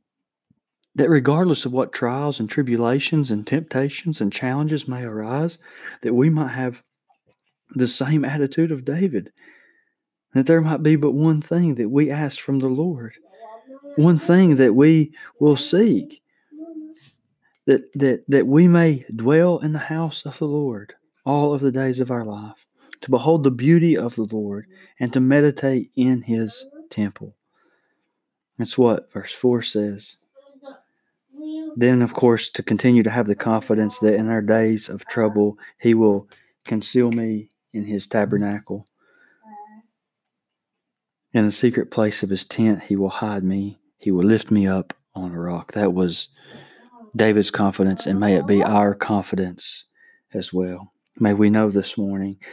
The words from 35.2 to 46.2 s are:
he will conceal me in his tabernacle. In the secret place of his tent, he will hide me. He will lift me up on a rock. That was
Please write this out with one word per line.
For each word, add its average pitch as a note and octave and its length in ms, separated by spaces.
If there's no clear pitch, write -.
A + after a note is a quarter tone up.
he A#2 160
will G#2 340
conceal A#2+ 440
me A2 400
in G#2 120
his G#2 220
tabernacle. G#2 800
In A2+ 120
the G#2 80
secret A#2+ 380
place G#2+ 320
of G2 80
his F#2 140
tent, A2 400
he G2 120
will F#2+ 140
hide G#2 340
me. G2 340
He G#2 120
will F#2 140
lift G#2+ 260
me G2+ 160
up F#2+ 280
on F#2 180
a E2+ 60
rock. F2 340
That G2+ 200
was F2+ 360